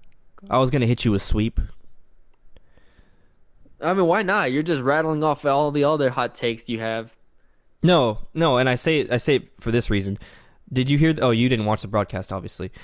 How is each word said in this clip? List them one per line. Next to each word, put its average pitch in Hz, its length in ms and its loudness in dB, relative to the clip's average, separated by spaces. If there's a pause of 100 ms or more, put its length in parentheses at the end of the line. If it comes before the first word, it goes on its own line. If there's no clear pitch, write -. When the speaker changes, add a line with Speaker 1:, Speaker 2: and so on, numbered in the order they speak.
(500)
Speaker 1:
I 123 100 2
was 131 100 2
gonna 127 160 2
hit 120 200 0
you 117 60 4
with 98 120 2
sweep. 110 360 0 (2250)
Speaker 2:
I 165 120 0
mean, 190 120 2
why 180 180 2
not? 185 280 0
You're 143 120 0
just 160 180 -2
rattling 151 420 0
off 151 220 0
all 147 260 2
the 143 120 0
other 147 280 2
hot 120 240 -4
takes 117 340 -4
you 113 100 -4
have. 113 360 -6 (680)
Speaker 1:
No, 147 380 4 (140)
no, 151 240 2
and 131 120 2
I 123 60 2
say, 151 340 0
I 123 80 0
say 139 200 0
it - 220 -12
for 117 120 -4
this 117 180 0
reason. 98 280 -2 (540)
Did 127 180 0
you 143 80 2
hear 160 160 4
th-, 135 100 -4
oh, 127 80 4
you 117 160 2
didn't 117 180 0
watch 107 160 -2
the 104 60 -10
broadcast, 101 460 -4
obviously. 92 380 -10 (120)